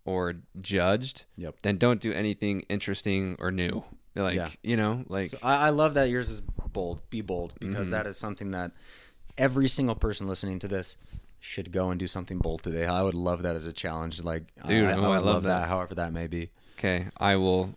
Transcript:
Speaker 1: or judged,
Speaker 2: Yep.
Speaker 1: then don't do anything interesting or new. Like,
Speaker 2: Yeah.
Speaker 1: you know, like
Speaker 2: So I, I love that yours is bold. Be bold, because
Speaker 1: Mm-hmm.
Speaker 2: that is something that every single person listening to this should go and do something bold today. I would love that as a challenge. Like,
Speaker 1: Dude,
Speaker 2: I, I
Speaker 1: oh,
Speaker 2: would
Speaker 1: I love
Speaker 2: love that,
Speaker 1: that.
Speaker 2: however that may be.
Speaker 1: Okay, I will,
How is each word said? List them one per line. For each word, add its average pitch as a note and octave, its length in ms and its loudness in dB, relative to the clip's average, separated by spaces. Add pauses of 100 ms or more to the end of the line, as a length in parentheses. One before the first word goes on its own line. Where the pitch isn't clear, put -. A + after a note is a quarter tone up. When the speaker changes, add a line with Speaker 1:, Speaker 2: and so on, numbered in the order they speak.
Speaker 1:
or F2+ 300 -2 (260)
judged, G2 640 2 (140)
Speaker 2:
Yep. E2+ 240 -10
Speaker 1:
then G2+ 160 2
don't A#2+ 240 4
do A2 100 -2
anything G2+ 560 0
interesting F#2+ 720 -2
or F#2 120 -2
new. F2+ 320 0 (320)
Like, F#2 200 0
Speaker 2:
Yeah. E2+ 140 -2 (140)
Speaker 1:
you A#2 120 0
know, A2 320 0
like F#2+ 220 -2
Speaker 2:
So B2+ 120 -10
I, C#3 260 4
I - 20 6
love D3+ 240 4
that C3+ 160 4
yours B2 200 0
is A2 120 -6
bold. - 680 -4
Be A2 120 -4
bold, F2+ 380 -4
because G2 280 -4
Speaker 1:
Mm-hmm. F2+ 40 -4
Speaker 2:
that G#2+ 160 0
is G2 100 -8
something G2+ 340 -6
that F2+ 200 -4 (640)
every C3 320 4
single B2 260 0
person G#2 320 0
listening F#2+ 320 -2
to G2+ 80 -6
this F#2+ 300 -4 (420)
should F2+ 320 -8
go F#2 180 2
and F2+ 100 0
do F#2 80 -2
something F2+ 320 -4
bold E2 240 0
today. E2 220 -2
I F2+ 160 2
would F#2+ 140 2
love F2 280 0
that E2+ 120 0
as D#2+ 100 -6
a E2 80 -8
challenge. E2 500 -6
Like, E2 200 -4 (240)
Speaker 1:
Dude, G#2+ 180 6
Speaker 2:
I, G2 60 4
I F#2 60 2
Speaker 1:
oh, G2 40 2
Speaker 2:
would G2+ 60 4
Speaker 1:
I F#2+ 120 4
love F#2 60 2
Speaker 2:
love G2+ 180 4
that, F2+ 180 2
Speaker 1:
that. E2 80 0
Speaker 2:
however F2+ 260 -2
that E2+ 160 -2
may E2 160 -4
be. E2+ 220 -6 (280)
Speaker 1:
Okay, F#2 300 0 (100)
I G2+ 200 4
will, F#2 400 4